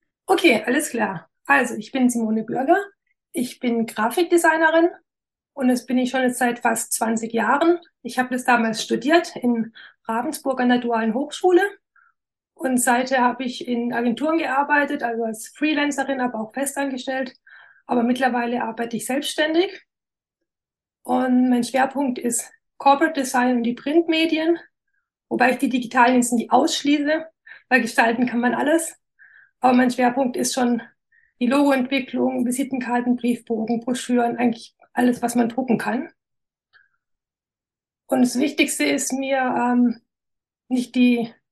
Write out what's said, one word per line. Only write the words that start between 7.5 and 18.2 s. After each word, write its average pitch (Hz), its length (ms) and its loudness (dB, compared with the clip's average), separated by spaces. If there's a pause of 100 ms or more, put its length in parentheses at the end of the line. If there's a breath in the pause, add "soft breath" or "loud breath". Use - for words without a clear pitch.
Ich 240 160 -12
habe 254 120 0
das 247 140 -4
damals 226 400 0
studiert 285 520 0
in 233 380 -2 (340 loud breath)
Ravensburg 254 520 -4
an 247 100 2
der 247 100 4
Dualen 226 340 0
Hochschule 349 480 2 (920 soft breath)
und 254 240 -2
seither 254 440 2
habe 247 220 0
ich - 240 -8
in 240 260 -2
Agenturen 247 440 0
gearbeitet, 285 680 0
also 233 200 -4
als 226 260 -8
Freelancerin, 277 720 -2
aber 240 180 -4
auch 214 140 -12
festangestellt. 269 840 -6 (500 soft breath)
Aber 247 180 0
mittlerweile 240 600 0